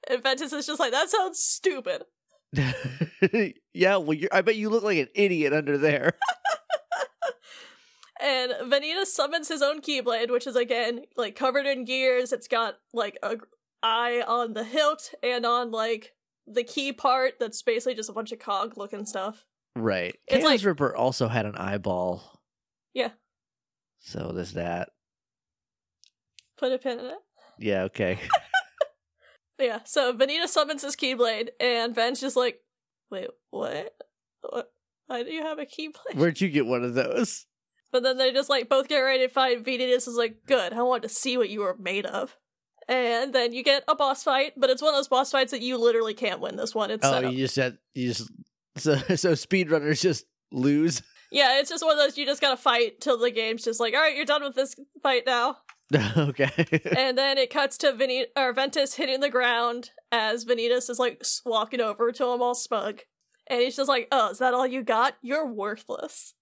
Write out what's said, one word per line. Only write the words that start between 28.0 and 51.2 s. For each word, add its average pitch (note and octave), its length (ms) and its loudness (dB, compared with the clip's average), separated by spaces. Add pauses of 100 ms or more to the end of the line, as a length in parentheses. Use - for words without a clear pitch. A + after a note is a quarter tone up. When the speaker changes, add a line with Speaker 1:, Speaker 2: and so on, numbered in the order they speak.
Speaker 2:
<laughs> - 60 -12 (1300)
Speaker 1:
Yeah, A#3 260 0
so B3+ 280 2
Vanitas C#4+ 360 2
summons D4+ 340 0
his C#4 120 -4
Keyblade, A#3 540 0 (100)
and A#3 360 0
Ven's A#3+ 260 0
just C4 160 -2
like, B3 220 0 (500)
"Wait, F#3+ 180 -8 (220)
what? G3 420 -6 (500)
What? - 300 -10 (360)
Why A#3+ 160 -6
do D4 80 -10
you D#4+ 100 -6
have D#4 160 -6
a D4 80 -8
Keyblade?" - 480 -12
Speaker 2:
Where'd D#3 260 0
you F#3+ 100 0
get C#3+ 180 0
one B2 160 0
of B2 100 -4
those? C3 540 -2 (440)
Speaker 1:
But B3+ 120 0
then C4 160 0
they C4 120 2
just, C4+ 200 0
like, C4 180 0
both C4 180 4
get C#4+ 120 2
ready C4 260 2
to B3+ 80 -4
fight. B3+ 300 2
Vanitas B3+ 440 2
is A#3+ 80 -6
like, A3+ 300 -2
"Good, A3 280 2
I A#3 100 0
want B3 180 2
to G#3+ 80 -8
see B3+ 300 0
what G#3 100 2
you G#3 140 -4
are F#3 160 -2
made G3 260 -4
of." - 320 -6 (500)
And B3 460 0
then A#3+ 180 2
you B3 120 -6
get C#4 240 4
a D4+ 80 4
boss C#4 280 0
fight, C#4 340 2
but C4 120 4
it's C4 140 2
one D4+ 100 4
of - 60 2
those C4+ 80 -2
boss C4 240 4
fights C4+ 180 4
that B3+ 140 -4
you B3+ 160 -2
literally A3+ 340 4
can't G#3+ 260 -4
win - 160 -6
this A3 200 -6
one. G#3+ 160 0
It's G#3+ 120 -2
Speaker 2:
Oh, C#3 100 6
Speaker 1:
set C3 120 0
up. B2+ 80 -2
Speaker 2:
you C3 60 -4
just C3 160 -2
said, B2+ 240 -2 (160)
you B2 140 -2
just, A#2 200 -6 (480)
so, D3+ 180 2
<laughs> C#3 200 0
so E3+ 160 2
speedrunners D3+ 720 2
just E3 240 0 (260)
lose? C#3+ 500 2 (300)